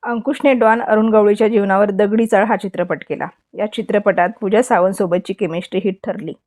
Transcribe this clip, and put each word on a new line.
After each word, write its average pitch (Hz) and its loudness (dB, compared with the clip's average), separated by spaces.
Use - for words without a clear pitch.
अंकुशने 247 -2
डॉन 226 2
अरुण 214 0
गवळीच्या 214 4
जीवनावर 202 2
दगडी 208 0
चाळ 208 2
हा 220 0
चित्रपट 180 -6
केला. - -6
या 214 -6
चित्रपटात 196 0
पूजा 208 2
सावंतसोबतची 185 0
केमिस्ट्री 180 -4
हिट 190 -2
ठरली. 196 -8